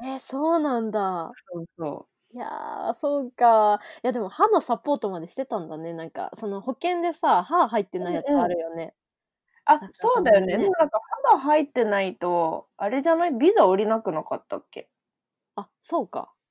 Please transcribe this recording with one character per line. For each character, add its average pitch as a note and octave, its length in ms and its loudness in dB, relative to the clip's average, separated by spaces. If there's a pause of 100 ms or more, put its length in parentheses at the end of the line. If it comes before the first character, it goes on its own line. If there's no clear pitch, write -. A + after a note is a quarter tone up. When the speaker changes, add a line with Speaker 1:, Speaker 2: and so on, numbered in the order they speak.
Speaker 1:
え C4 140 -8
ー、 - 40 -10
そ D#4 360 -2
う D#4+ 40 2
な C4 200 0
ん A3 100 -4
だ。 F#3+ 420 -4 (200)
Speaker 2:
そ E3+ 80 -10
う E3 40 -10 (140)
そ D3 280 -8 (260)
う。 A#3+ 40 -20
Speaker 1:
い - 20 -14
や A#3+ 100 -10 (420)
ー、 A#3+ 40 -4
そ C#4+ 260 -2
う B3+ 120 -10
か。 G#3+ 480 4 (220)
い - 40 -4
や、 B3+ 60 0
で B3 80 -4
も G3+ 80 -6
歯 - 200 2
の G4 120 4
サ A#3 160 -2
ポ C#4+ 180 -2
ー - 40 -2
ト G3+ 120 -4
ま F3 100 -6
で E3+ 60 -10
し - 80 -20
て C4+ 120 -6
た A3 120 -6
ん D#3+ 100 -8
だ D#3 100 -10
ね。 E3 140 -8
な E3 120 -10
ん D#3+ 60 -12
か、 - 240 -8
そ A3 120 -12
の G3 140 -6
保 B3 140 -6
険 F4 260 -2
で E4+ 120 -2
さ、 A#3 300 2
歯 D4+ 260 2
入 G#3+ 140 -2
っ - 40 -6
て - 120 -10
な F4 120 -6
い D#4+ 40 -4
や - 80 -4
つ - 80 -8
あ C4+ 160 2
る F3 120 -2
よ E3 160 -8
ね。 - 0 -
Speaker 2:
う - 20 -10
ん E3 40 -8
う D#3+ 60 -8
ん。 - 60 -18 (720)
あ、 D4+ 120 6
Speaker 1:
な G3 80 -10
ん - 40 -16
か - 40 -20
Speaker 2:
そ A#4 260 2
う - 20 0
だ A#3 120 6
よ G3 80 6
ね。 F#3 100 -2
Speaker 1:
た G3 60 0
ま G4 60 0
に - 0 -
ね。 - 0 -
Speaker 2:
で G4 40 2
も F#4 100 0
な D#4+ 80 4
ん - 40 -8
か D#5+ 100 -2 (280)
歯 A4+ 80 8
が C#4 40 -6
入 D4+ 220 2
っ C#4+ 100 -4
て B3 120 0
な G3+ 180 0
い F#3 140 -4
と、 E3+ 600 -2
あ G3+ 120 -4
れ C4+ 140 -2
じ E4 60 0
ゃ E4 80 4
な F4 120 0
い？ D4+ 40 -2
ビ C4+ 200 4
ザ G#4 100 4
下 F#3+ 140 6
り G3+ 100 0
な A3 140 0
く G3 120 -4
な D#3 100 -4
か - 140 -8
っ - 100 -16
た - 120 -8
っ - 120 -16
け？ - 200 -18 (680)
Speaker 1:
あ、 G3 120 -14 (140)
そ D#4+ 200 -4
う F3+ 60 -10
か。 - 260 -12 (160)